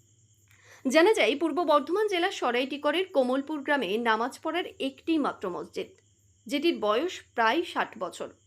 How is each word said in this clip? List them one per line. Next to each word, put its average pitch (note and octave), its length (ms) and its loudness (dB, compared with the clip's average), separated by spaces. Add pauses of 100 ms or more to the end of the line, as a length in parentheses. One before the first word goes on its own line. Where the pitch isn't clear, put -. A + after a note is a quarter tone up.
(880)
জানা E4 260 6
যায়, C#4 260 2
পূর্ব D#4+ 240 0
বর্ধমান D#4+ 440 2
জেলার F#4 240 0
সরাইটিকরের D4 840 -2
কমলপুর C#4 480 0
গ্রামে B3+ 360 0
নামাজ A#3 420 0
পড়ার E4 240 -4 (160)
একটি C4+ 380 -2
মাত্র G#3 320 -4
মসজিদ, F3 380 -10 (580)
যেটির C#4+ 340 0
বয়স A3 420 0 (140)
প্রায় A#3+ 280 2
ষাট - 340 -4
বছর। F3 320 -10 (180)